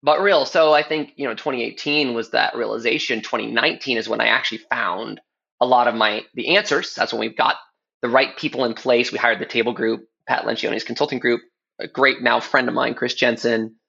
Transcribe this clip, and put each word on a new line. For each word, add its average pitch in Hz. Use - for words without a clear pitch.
But 151
real. 185
So 160
I 151
think, 151
you 139
know, 113
twenty 127
eighteen 143
was 113
that -
realization. 113
Twenty 113
nineteen 120
is 110
when 113
I 113
actually 113
found 107
a 127
lot 123
of 117
my, 107
the 147
answers. 185
That's -
when 113
we've 110
got -
the 123
right 131
people 135
in 113
place. 120
We -
hired 113
the 113
Table 117
Group, 113
Pat -
Lencioni's 113
consulting 127
group, 120
a -
great 135
now 117
friend 127
of 123
mine, 120
Chris 123
Jensen 117